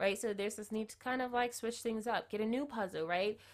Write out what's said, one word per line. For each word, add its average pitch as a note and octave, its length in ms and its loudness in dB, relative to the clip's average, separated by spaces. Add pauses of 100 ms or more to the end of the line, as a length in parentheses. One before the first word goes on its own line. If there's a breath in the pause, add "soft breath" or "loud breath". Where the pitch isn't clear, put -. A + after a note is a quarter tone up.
right? G3+ 180 4
So A3 140 -2
there's G3+ 240 -2
this G#3+ 160 -8
need G#3+ 160 -2
to - 80 -14
kind B3+ 240 -2
of, B3 120 -2
like, A#3+ 200 2
switch A#3 300 -4
things A3 240 -2
up, A3 240 0
get G#3 100 0
a A3 60 2
new B3 180 2
puzzle, F#3+ 420 -2
right? G3 320 2 (160 loud breath)